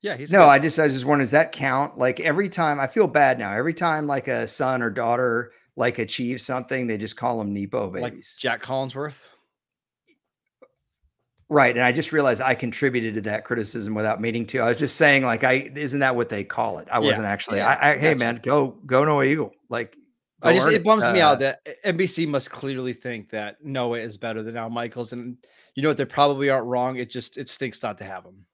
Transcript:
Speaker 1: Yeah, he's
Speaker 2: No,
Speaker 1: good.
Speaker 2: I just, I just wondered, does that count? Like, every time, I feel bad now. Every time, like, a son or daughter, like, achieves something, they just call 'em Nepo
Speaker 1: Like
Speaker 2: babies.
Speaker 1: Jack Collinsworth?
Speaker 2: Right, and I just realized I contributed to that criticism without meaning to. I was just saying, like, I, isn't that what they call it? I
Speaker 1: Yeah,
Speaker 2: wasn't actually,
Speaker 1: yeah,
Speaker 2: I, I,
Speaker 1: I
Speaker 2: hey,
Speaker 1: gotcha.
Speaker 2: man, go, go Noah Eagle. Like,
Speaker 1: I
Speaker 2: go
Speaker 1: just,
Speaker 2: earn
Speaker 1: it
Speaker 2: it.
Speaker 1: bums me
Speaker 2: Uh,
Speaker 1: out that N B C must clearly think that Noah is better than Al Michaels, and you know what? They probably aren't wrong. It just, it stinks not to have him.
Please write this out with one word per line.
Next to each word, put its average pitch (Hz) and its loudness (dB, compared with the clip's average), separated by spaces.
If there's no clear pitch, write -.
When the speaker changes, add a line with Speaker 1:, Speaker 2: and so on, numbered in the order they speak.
Speaker 1:
Yeah, 196 -6
he's 147 -8
Speaker 2:
No, 196 6
Speaker 1:
good. 160 12
Speaker 2:
I 139 10
just, 156 0
I 156 4
just 131 -2
wondered, 143 2
does 113 -2
that 156 4
count? 139 -2
Like, 127 0
every 165 0
time, 151 -2
I 135 -2
feel 208 2
bad 135 4
now. 101 -6
Every 143 -2
time, 156 -2
like, 139 -4
a 117 -2
son 131 -2
or 117 -2
daughter, 120 0
like, 123 0
achieves 120 -6
something, 127 -4
they 110 -4
just 107 -8
call 123 -2
'em 101 -4
Nepo 101 -4
Speaker 1:
Like 95 -8
Speaker 2:
babies. - -16
Speaker 1:
Jack 117 -4
Collinsworth? 135 -8
Speaker 2:
Right, 127 4
and 120 2
I 123 4
just 151 -4
realized 135 2
I 131 0
contributed 117 -2
to 110 -4
that 107 -6
criticism 107 -6
without 107 -2
meaning 117 -4
to. 131 -4
I 117 2
was 120 0
just - -2
saying, 139 6
like, 117 0
I, 135 0
isn't 143 -4
that 131 2
what 117 -2
they 101 -4
call 101 -4
it? 82 -14
I 120 2
Speaker 1:
Yeah, 110 4
Speaker 2:
wasn't 107 2
actually, 98 -4
Speaker 1:
yeah, 101 2
Speaker 2:
I, 139 4
I, 147 4
Speaker 1:
I 131 0
Speaker 2:
hey, 156 2
Speaker 1:
gotcha. 131 0
Speaker 2:
man, 117 -2
go, 135 2
go 131 4
Noah 147 4
Eagle. 135 0
Like, 117 -8
Speaker 1:
I 165 8
Speaker 2:
go 170 8
Speaker 1:
just, 143 4
Speaker 2:
earn 185 6
Speaker 1:
it 208 4
Speaker 2:
it. 170 0
Speaker 1:
bums 214 6
me 185 6
Speaker 2:
Uh, 156 8
Speaker 1:
out 139 6
that 135 0
N 185 0
B 185 2
C 165 -4
must 139 -4
clearly 127 -6
think 117 -12
that 107 -10
Noah 123 -4
is 113 -10
better 110 -8
than 113 -10
Al 113 -8
Michaels, 120 -8
and 123 -12
you 139 -6
know 156 2
what? 139 0
They 139 -2
probably 143 2
aren't 123 0
wrong. 127 -2
It 120 -8
just, - -12
it 135 -12
stinks - -10
not 107 -8
to 104 -16
have 92 -14
him. 92 -20